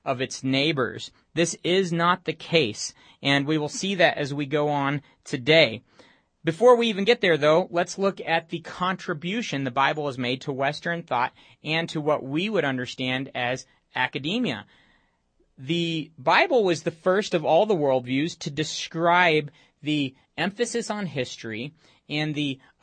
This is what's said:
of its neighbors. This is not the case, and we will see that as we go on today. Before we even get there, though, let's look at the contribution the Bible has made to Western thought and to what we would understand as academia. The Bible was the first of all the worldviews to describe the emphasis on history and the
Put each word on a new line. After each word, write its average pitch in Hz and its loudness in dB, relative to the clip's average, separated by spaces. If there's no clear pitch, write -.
of 131 -2
its 127 -6
neighbors. 135 0
This 165 0
is 175 2
not 175 2
the 160 -4
case, 143 0
and 139 2
we 156 0
will 151 -2
see 196 -4
that 170 4
as 143 -4
we 147 -4
go 147 0
on 143 0
today. 131 2
Before 220 6
we 233 2
even 196 -2
get 240 2
there, 170 4
though, 156 4
let's 175 -2
look 196 -2
at 165 -2
the 170 -6
contribution 180 -6
the 131 -4
Bible 147 0
has 131 -6
made 127 -4
to 147 -6
Western 151 -4
thought 127 -2
and 165 -2
to 156 -6
what 147 0
we 156 -4
would 180 0
understand 131 -4
as 127 -4
academia. 139 -4
The 160 -4
Bible 214 4
was 170 0
the 170 -4
first 190 0
of 156 0
all 160 6
the 214 2
worldviews 135 0
to - -6
describe 160 2
the 143 -2
emphasis 220 -4
on 208 -6
history 127 -8
and 151 -2
the 143 -4